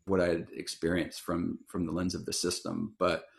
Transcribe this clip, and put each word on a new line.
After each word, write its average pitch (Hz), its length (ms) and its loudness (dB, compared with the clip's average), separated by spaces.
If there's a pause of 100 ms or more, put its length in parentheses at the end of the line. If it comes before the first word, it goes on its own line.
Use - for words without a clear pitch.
what 95 140 4
I 87 80 6
had 85 260 2
experienced - 680 -2
from, 87 460 -2
from 90 180 -2
the 80 80 -2
lens 90 220 0
of - 100 -6
the - 80 -4
system. 85 640 -2
But 87 240 2 (160)